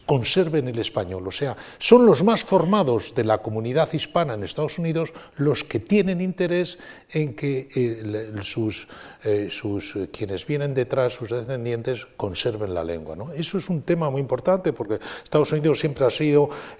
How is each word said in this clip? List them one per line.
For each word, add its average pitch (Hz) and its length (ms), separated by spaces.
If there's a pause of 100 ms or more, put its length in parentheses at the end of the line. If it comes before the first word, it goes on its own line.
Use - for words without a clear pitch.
conserven 151 640
el 113 100
español. 92 500
O - 20
sea, 127 260 (220)
son 247 260
los 170 200
más 214 200
formados 165 720
de 120 100
la 107 140
comunidad 117 540
hispana 156 420
en 104 80
Estados - 360
Unidos 165 340 (240)
los 143 280
que - 140
tienen 190 420
interés 180 580 (340)
en 151 220
que, 135 400
eh, 113 300
le-, 107 380
sus, 107 460 (360)
eh, 104 240
sus, 101 480
eh, 95 160
quienes 95 320
vienen 143 300
detrás, 127 400
sus 110 160
descendientes, 117 760 (100)
conserven 104 580
la 85 80
lengua, 80 320
¿no? 120 180
Eso 160 260
es - 120
un 156 120
tema 165 280
muy 135 100
importante 160 520
porque 110 260 (240)
Estados 151 300
Unidos 151 260
siempre 139 260
ha 120 60
sido 147 400 (300)